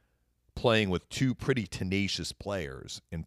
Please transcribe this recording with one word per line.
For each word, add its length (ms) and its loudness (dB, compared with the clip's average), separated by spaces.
playing 340 4
with 200 0
two 260 0
pretty 320 0
tenacious 640 -2
players 680 -8
in 160 -6